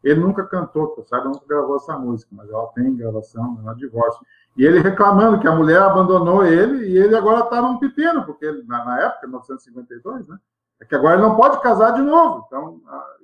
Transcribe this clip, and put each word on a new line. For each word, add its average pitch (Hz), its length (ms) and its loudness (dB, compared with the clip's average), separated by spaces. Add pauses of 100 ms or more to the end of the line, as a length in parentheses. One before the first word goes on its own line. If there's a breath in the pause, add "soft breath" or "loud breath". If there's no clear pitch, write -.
Ele 147 160 2
nunca 190 260 -2
cantou, 156 500 -6
que - 80 -18
eu - 40 -20
saiba, 131 200 -6
nunca 139 200 -10
gravou 143 300 -2
essa 135 200 -8
música, 120 380 -10
mas 101 160 -20
ela 113 180 -8
tem 127 280 -4
gravação, 113 640 -8
né, 110 140 -12
Divórcio. 117 440 -4 (360 soft breath)
E 127 80 2
ele 165 160 6
reclamando 202 580 2
que - 80 -2
a 160 80 2
mulher 160 260 4
abandonou 185 640 2
ele 208 440 2
e 185 100 2
ele 208 160 4
agora 226 300 2
tá 233 180 -4
num 254 160 -2
pepino, 294 460 -2
porque 147 200 -14
ele, 147 200 -8
na, 117 200 -8
na 127 180 -4
época, 165 260 -6
mil 131 60 -16
novecentos 131 280 -16
e 131 60 -20
cinquenta 120 260 -20
e 117 60 -20
dois, 226 260 -14
né? 165 100 -20 (440)
É - 40 -20
que - 120 -8
agora 151 180 4
ele 190 80 4
não 220 140 4
pode 277 240 4
casar 226 320 2
de 262 100 0
novo. 320 440 2
Então, 160 420 -14
a, - 360 -20